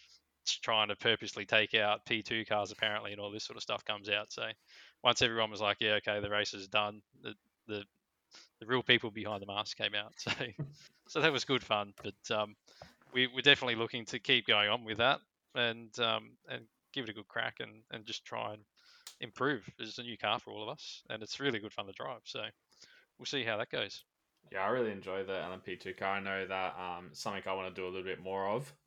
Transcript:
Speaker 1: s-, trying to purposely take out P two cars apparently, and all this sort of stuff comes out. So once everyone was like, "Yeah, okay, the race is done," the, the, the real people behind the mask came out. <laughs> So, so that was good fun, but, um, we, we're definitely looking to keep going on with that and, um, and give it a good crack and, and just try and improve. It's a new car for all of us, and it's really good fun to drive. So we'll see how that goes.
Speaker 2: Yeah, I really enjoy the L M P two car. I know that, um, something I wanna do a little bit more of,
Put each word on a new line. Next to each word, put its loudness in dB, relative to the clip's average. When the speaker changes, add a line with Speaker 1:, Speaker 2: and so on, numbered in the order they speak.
Speaker 1:
s-, 0
trying 2
to -4
purposely 0
take 4
out 4
P 0
two -2
cars 0
apparently, -2
and -10
all -6
this -8
sort -12
of -10
stuff -4
comes -4
out. 0
So -4
once 4
everyone 4
was -8
like, 2
"Yeah, 4
okay, 2
the -2
race 2
is -8
done," 0
the, -8
the, -4
the -12
real 2
people 6
behind -4
the -8
mask -4
came 0
out. -4
<laughs> -16
So, -2
so -2
that 6
was 0
good 2
fun, 0
but, -2
um, -2
we, 4
we're -2
definitely 6
looking -2
to -6
keep 4
going 6
on 2
with -4
that 4
and, -2
um, 0
and -10
give -4
it -4
a -6
good -12
crack -4
and, -12
and -12
just -8
try -6
and -14
improve. -2
It's -10
a -8
new -10
car 0
for -12
all -10
of -8
us, -12
and -8
it's -10
really 0
good -8
fun -8
to -14
drive. -8
So -8
we'll -16
see -2
how 0
that -2
goes. -4
Speaker 2:
Yeah, -2
I 4
really 2
enjoy -4
the -2
L -4
M -10
P -8
two -8
car. 0
I -2
know -2
that, -2
um, -8
something -4
I -2
wanna -4
do -6
a -4
little -6
bit -6
more -2
of, -2